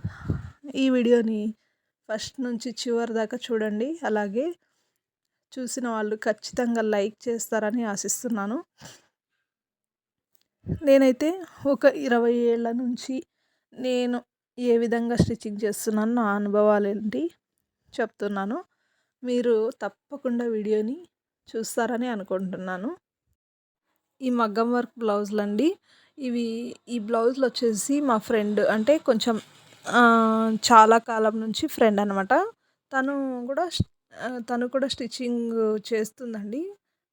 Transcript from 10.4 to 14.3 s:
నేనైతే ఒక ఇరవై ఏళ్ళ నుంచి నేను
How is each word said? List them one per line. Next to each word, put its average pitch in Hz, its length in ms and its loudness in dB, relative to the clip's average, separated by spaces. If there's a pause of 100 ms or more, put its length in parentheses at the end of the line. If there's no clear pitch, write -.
నేనైతే 277 580 4 (240)
ఒక 277 200 2
ఇరవై 240 480 4
ఏళ్ళ 233 380 0
నుంచి 247 520 -6 (500)
నేను 247 480 -2 (380)